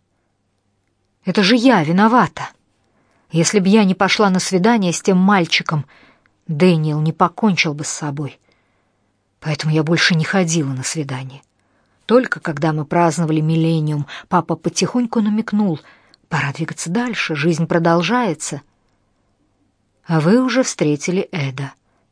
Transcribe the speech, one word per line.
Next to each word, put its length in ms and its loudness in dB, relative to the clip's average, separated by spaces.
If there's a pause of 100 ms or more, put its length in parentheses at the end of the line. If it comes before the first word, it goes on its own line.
(1200)
Это 200 -2
же 120 2
я 300 4
виновата. 640 2 (800)
Если 300 0
б 80 2
я 160 6
не 100 2
пошла 360 2
на 80 2
свидание 520 2
с 120 -4
тем 160 4
мальчиком, 680 2 (600)
Дэниел 560 2
не 100 0
покончил 600 0
бы 100 -10
с 40 -10
собой. 520 -8 (1000)
Поэтому 360 -4
я 80 2
больше 320 0
не 100 0
ходила 480 0
на 100 -6
свидание. 600 -8 (640)
Только 340 0
когда 320 -2
мы 140 -4
праздновали 540 0
миллениум, 640 0 (220)
папа 280 -2
потихоньку 640 -2
намекнул: 580 0 (520)
«Пора 240 -4
двигаться 340 -8
дальше, 460 -4
жизнь 320 0
продолжается». 960 0 (1400)
«А 140 0
вы 220 4
уже 200 0
встретили 720 -2
Эда», — 420 -6 (380)